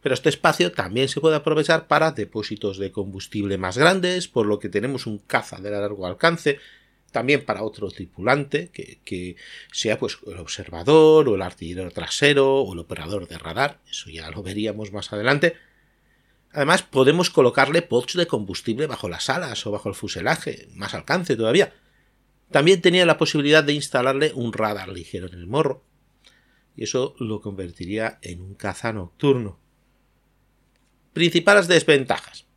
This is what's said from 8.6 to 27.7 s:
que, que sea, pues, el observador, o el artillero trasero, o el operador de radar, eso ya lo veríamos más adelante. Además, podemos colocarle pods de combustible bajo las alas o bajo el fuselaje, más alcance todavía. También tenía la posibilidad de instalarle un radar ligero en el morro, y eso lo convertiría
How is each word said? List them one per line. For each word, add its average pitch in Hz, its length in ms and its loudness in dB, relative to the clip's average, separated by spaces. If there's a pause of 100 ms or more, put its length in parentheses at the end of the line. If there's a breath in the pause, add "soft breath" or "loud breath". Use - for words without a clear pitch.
que, - 320 -16
que 90 320 -10 (340 loud breath)
sea, 110 260 -2
pues, - 200 -6 (100)
el 90 100 -14
observador, 139 920 4
o 104 60 4
el 92 60 -2
artillero 90 500 -8
trasero, 139 680 2
o 110 160 -2
el 87 60 -8
operador 85 500 -8
de 82 80 -14
radar, 92 420 -6 (100)
eso - 200 -14
ya 82 220 -14
lo 107 120 -12
veríamos 104 480 -6
más 101 220 -10
adelante. 139 420 0 (960 soft breath)
Además, 151 300 2
podemos 151 480 4
colocarle 139 540 4
pods 120 320 -2
de 170 100 0
combustible 113 600 -4
bajo - 200 -8
las 87 220 -8
alas 156 380 -4
o 104 40 -4
bajo 104 160 -6
el 98 60 -6
fuselaje, - 800 -6
más 95 220 -10
alcance 156 400 -2
todavía. 117 400 2 (720 soft breath)
También 170 320 4
tenía 180 240 6
la 156 140 4
posibilidad 151 440 4
de 147 100 0
instalarle 139 600 0
un 120 180 -4
radar 104 380 -2
ligero 90 380 -10
en 87 80 -14
el 87 100 -14
morro, 135 380 -2 (920 soft breath)
y 113 100 -8
eso 127 340 -4
lo 107 220 -6
convertiría 98 800 -8